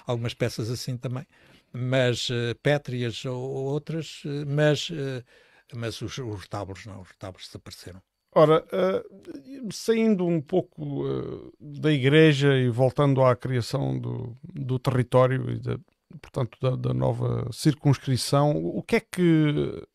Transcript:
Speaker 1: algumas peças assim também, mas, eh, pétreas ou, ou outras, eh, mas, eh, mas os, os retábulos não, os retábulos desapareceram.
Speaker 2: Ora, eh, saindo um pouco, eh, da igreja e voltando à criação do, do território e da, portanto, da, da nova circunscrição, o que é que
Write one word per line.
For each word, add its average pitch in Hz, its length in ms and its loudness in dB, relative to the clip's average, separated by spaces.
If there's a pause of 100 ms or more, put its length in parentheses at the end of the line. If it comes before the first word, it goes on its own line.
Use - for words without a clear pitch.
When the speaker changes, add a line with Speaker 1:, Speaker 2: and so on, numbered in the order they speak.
Speaker 1:
algumas 120 280 -4
peças 117 360 -4
assim 123 260 -6
também, 123 300 -8 (480)
mas, 127 580 0
eh, 120 220 -2 (100)
pétreas 123 640 -2
ou, 127 120 -6
ou 135 280 -6
outras, 147 600 -6
eh, 147 200 -6
mas, 147 480 2
eh, 135 280 -6 (520)
mas 117 280 -8
os, 110 180 -8
os 107 220 -8
retábulos 95 440 -10
não, 98 160 -14
os 87 80 -20
retábulos - 380 -16
desapareceram. 95 540 -18 (320)
Speaker 2:
Ora, 160 380 6
eh, 190 320 0 (680)
saindo 226 540 2
um 170 140 2
pouco, 143 640 -4
eh, 135 540 -8
da 143 320 -2
igreja 143 640 6
e 127 120 4
voltando 131 520 4
à 127 140 6
criação 131 640 -2
do, 120 440 -8
do 135 360 -4
território 127 720 2
e 117 80 -4
da, 120 180 -4 (440)
portanto, - 400 -6
da, 131 160 0
da 127 160 -2
nova 120 580 -2
circunscrição, 143 1040 2
o 170 260 -4
que - 140 -2
é 220 60 2
que 156 840 2 (120)